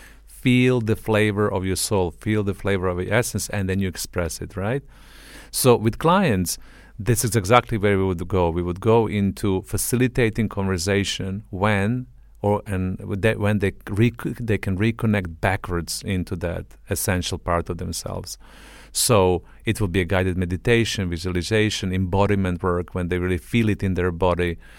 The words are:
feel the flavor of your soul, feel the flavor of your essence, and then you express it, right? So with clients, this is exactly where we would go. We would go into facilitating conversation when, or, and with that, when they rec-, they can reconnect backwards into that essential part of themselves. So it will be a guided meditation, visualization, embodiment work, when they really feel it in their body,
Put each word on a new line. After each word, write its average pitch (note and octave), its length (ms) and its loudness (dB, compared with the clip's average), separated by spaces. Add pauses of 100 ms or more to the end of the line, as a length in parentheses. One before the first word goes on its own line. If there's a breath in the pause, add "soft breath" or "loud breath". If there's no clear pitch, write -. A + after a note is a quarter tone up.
(280 loud breath)
feel B2+ 540 4
the G#2+ 140 0
flavor G#2 560 2
of F#2+ 140 -2
your F#2+ 100 0
soul, F2+ 360 0
feel G#2+ 320 -2
the G2 100 -2
flavor F#2+ 340 -2
of F2+ 140 -2
your F#2 100 -4
essence, A2 380 -2
and G2 180 -2
then F#2+ 120 0
you F#2+ 80 0
express - 520 -6
it, E2+ 160 -10
right? A2+ 280 -4 (680 loud breath)
So B2 260 6
with G#2+ 220 0
clients, D#3 600 2 (400 soft breath)
this A2+ 260 0
is A2+ 100 -2
exactly A2+ 440 4
where G2+ 180 4
we F#2+ 80 2
would F2+ 220 -2
go. F2+ 240 2
We F2 100 -2
would F2 180 -4
go A2 280 4
into G2 560 0
facilitating A#2 840 0
conversation F#2+ 1040 -2
when, G#2 560 0 (380)
or, G#2 240 2
and F#2 320 -4
with G2 240 -6
that, A2 160 2
when G2+ 180 2
they F#2+ 140 0 (180)
rec-, A#2 500 0
they G#2+ 200 -2
can F#2+ 180 -4
reconnect G#2 640 -2
backwards F#2 640 -2
into F#2+ 300 -4
that E2+ 320 -6 (240)
essential F2+ 480 -2
part E2+ 320 0
of E2+ 80 -6
themselves. F2+ 580 -8 (540 loud breath)
So F#2 520 4 (220 soft breath)
it A2 160 -2
will G2+ 80 0
be F#2 100 0
a F2+ 60 2
guided F#2 320 0
meditation, F#2 720 0
visualization, F#2 840 -2
embodiment F#2+ 720 0
work, F2 320 -2
when F2+ 140 -2
they F2+ 80 0
really F2+ 220 0
feel A#2 280 0
it G2 160 0
in F#2+ 120 0
their F2+ 160 0
body, E2+ 460 0 (220 soft breath)